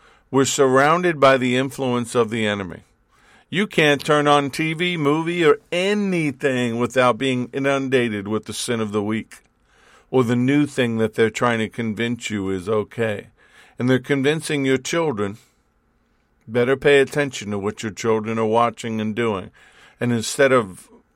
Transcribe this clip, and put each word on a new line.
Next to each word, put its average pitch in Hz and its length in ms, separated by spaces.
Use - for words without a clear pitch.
we're 131 160
surrounded 143 760
by 135 160
the 127 220
influence 131 560
of 117 160
the 113 160
enemy. 101 380
You 190 160
can't 147 360
turn 147 240
on 143 220
T 160 240
V, 175 240
movie, 165 480
or 147 140
anything 160 1080
without 120 400
being 127 340
inundated 131 760
with 107 200
the 107 80
sin 117 260
of 107 120
the 107 100
week 107 380
or 131 140
the 117 100
new 135 300
thing 123 320
that 110 200
they're 113 120
trying 117 300
to 110 100
convince 117 640
you 101 180
is 92 180
okay. 107 600
And 123 120
they're 131 80
convincing 143 640
your 131 140
children, 127 580
better 120 300
pay 143 220
attention 135 500
to 104 80
what 101 240
your 110 100
children 110 460
are 113 80
watching 113 560
and 107 120
doing. 107 360
And 120 140
instead 131 360
of 107 380